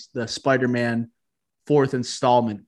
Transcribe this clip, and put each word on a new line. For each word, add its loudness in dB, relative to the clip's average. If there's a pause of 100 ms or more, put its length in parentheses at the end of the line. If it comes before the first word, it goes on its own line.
(140)
the -6
Spider-Man -2 (560)
fourth 2
installment 0